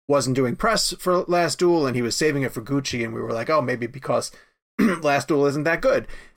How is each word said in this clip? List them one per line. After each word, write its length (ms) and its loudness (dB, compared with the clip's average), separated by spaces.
wasn't 280 2
doing 200 2
press 440 0
for 240 0
Last 360 0
Duel 280 4
and 80 -2
he 80 0
was 120 -2
saving 280 0
it 100 -4
for 80 -8
Gucci, 420 -4
and 100 -6
we 80 -6
were 120 -6
like, 160 -4
"Oh, 120 4
maybe 260 -2
because 440 -4
<clears throat> 240 -8
Last 500 2
Duel 180 4
isn't 160 -2
that 180 0
good." 240 2